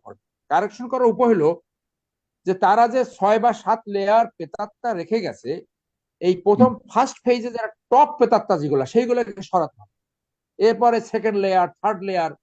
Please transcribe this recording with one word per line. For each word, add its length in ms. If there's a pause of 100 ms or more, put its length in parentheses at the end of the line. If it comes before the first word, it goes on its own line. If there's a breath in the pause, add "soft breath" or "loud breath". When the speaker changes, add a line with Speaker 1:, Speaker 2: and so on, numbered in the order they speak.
Speaker 1:
করবেন? 460
কারেকশন 380
করার 180
উপায় 240
হলো 320 (840)
যে 80
তারা 340
যে 180
ছয় 340
বা 140
সাত 340
লেয়ার 400
প্রেতাত্মা 640
রেখে 280
গেছে, 440 (540)
এই 220
প্রথম 240
Speaker 2:
হুম। 120 (160)
Speaker 1:
ফার্স্ট 300
ফেজে 280
যারা 160
টপ 500
প্রেতাত্মা 400
যেগুলো, 280
সেইগুলোকে 460
সরাতে 500
হবে। 160 (680)
এরপরে 340
সেকেন্ড 380
লেয়ার, 300
থার্ড 340
লেয়ার, 280 (120)